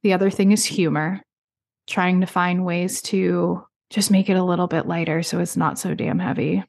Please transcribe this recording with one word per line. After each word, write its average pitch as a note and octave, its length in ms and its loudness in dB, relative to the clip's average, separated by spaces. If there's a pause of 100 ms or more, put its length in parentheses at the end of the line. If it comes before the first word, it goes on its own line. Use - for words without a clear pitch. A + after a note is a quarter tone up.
the G3 100 4
other G3 160 2
thing G3 220 4
is G#3+ 140 4
humor, D#3+ 560 0 (680)
trying F#3 340 2
to F#3 60 0
find F3+ 380 0
ways F3 380 -2
to F3+ 600 0 (260)
just - 220 -2
make F#3+ 180 4
it F#3 80 4
a F#3 60 2
little F3+ 240 0
bit E3 200 -2
lighter E3 360 -2
so - 160 -4
it's F3 180 -4
not D#3+ 220 -2
so E3+ 140 -4
damn D#3+ 260 -2
heavy. F3+ 480 -2